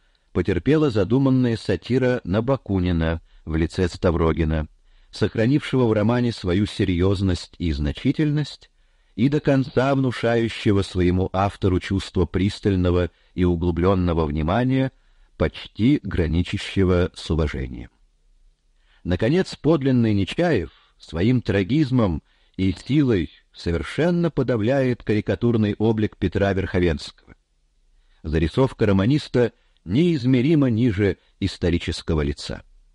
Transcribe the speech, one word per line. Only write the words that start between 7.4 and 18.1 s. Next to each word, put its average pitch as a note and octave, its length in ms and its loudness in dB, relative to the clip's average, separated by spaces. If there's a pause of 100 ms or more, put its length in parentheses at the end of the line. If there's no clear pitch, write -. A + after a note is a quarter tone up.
и E2+ 140 -2
значительность C#3 1000 -4 (460)
и A#2 120 2
до C#3+ 140 0
конца C3+ 520 0
внушающего A#2 880 0
своему F2+ 500 0
автору F#2+ 480 0
чувство F#2+ 440 -2
пристального F2+ 840 0 (240)
и F2+ 100 -2
углублённого F2 800 2
внимания, A#2 680 -2 (440)
почти B2 640 0
граничащего F2+ 1120 0
с - 160 -10
уважением. C2 600 -4 (1120)